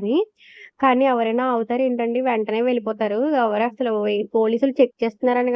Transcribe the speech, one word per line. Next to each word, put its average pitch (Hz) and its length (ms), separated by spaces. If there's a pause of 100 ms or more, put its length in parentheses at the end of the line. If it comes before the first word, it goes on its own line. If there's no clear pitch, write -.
అని. 214 160 (680)
కానీ 262 300
ఎవరైనా 233 420
అవుతారు 233 340
ఏంటండి, 233 400
వెంటనే 220 400
వెళ్ళిపోతారు. 214 500 (260)
ఎవరు 214 260
అసలు 226 220 (240)
ఈ - 20 (180)
పోలీసులు 226 440
చెక్ 247 140 (100)
చేస్తున్నారని 247 520